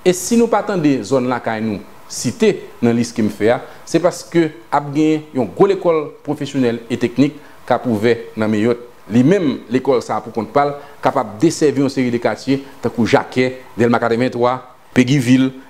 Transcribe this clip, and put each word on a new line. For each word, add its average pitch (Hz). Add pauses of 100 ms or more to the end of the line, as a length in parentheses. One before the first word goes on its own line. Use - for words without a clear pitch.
Et 180
si 233
nous 233
ne 226
pas 214
attendre 151
zone 123
là, 120
quand 110
nous 104 (260)
citer - (120)
dans 120
la 117
liste 117
qui 117
me 107
fait, 107 (280)
c'est -
parce 165
que 165 (200)
a 143
gagné 151
une 123
grande 196
école 165 (100)
professionnelle 135
et 120
technique 127 (320)
qui 127
a 120
prouvé 113
dans 110
Mayotte. 110 (320)
Lui-même, 135 (100)
l'école, 131
ça, 110
pour 110
qu'on 110
parle, 143 (280)
capable 127
de 104
desservir 151
une 131
série 127
de 120
quartiers, 131 (160)
tant 117
que 113
Jacquet, 127 (140)
Delma 117
quatre-vingt-trois, 120 (180)
Péguiville, 131 (180)